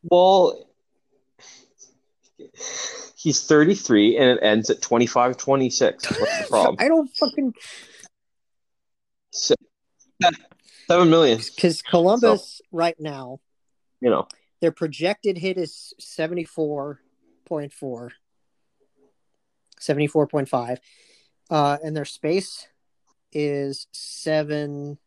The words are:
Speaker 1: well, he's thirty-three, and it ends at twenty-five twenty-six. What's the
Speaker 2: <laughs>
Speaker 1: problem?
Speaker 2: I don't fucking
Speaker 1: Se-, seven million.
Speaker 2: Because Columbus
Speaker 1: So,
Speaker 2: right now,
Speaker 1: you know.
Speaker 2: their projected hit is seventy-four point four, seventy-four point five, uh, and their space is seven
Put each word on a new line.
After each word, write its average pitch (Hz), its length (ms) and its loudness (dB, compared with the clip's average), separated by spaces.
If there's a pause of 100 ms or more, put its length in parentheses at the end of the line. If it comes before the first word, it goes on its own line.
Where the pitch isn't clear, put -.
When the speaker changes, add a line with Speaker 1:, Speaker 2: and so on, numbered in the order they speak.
Speaker 1:
well, 180 640 4 (2500)
he's - 260 -2
thirty-three, 139 720 4
and 127 140 4
it 120 100 0
ends 107 280 2
at - 120 0
twenty-five 123 560 0
twenty-six. 131 680 0 (140)
What's 640 200 -2
the 640 60 -6
Speaker 2:
<laughs> - 40 -16
Speaker 1:
problem? - 300 2
Speaker 2:
I 240 80 2
don't 311 300 2
fucking 269 360 -4 (1800)
Speaker 1:
Se-, - 240 0 (1300)
seven 175 220 6
million. 147 300 6 (160)
Speaker 2:
Because 170 260 0
Columbus 208 760 2
Speaker 1:
So, - 140 -20
Speaker 2:
right 170 280 -2
now, 139 400 -12 (600)
Speaker 1:
you 123 100 0
know. 92 180 0 (340)
Speaker 2:
their 165 100 0
projected 175 680 -4
hit 185 200 -6
is - 420 -10
seventy-four 156 1040 -8 (440)
point 147 280 -8
four, 120 400 -12 (1700)
seventy-four 147 480 -2
point 139 220 -6
five, 123 300 -6 (720)
uh, 143 320 0
and 156 120 -8
their 147 100 -6
space - 640 -6 (680)
is 143 600 -6
seven 147 1120 -6